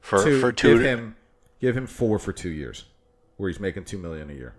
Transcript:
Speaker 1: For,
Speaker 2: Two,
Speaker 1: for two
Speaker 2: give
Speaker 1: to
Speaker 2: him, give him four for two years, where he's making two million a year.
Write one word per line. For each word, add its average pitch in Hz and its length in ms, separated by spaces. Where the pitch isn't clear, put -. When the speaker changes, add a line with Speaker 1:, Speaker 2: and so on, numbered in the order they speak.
Speaker 1:
For, - 240
Speaker 2:
Two, 143 160
Speaker 1:
for 123 120
two 143 220
Speaker 2:
give 117 80
Speaker 1:
to 135 60
Speaker 2:
him, 117 280
give 123 160
him 131 100
four 107 320
for 95 140
two - 180
years, 71 360
where 98 120
he's 90 120
making 95 240
two 101 140
million 80 320
a - 20
year. 64 260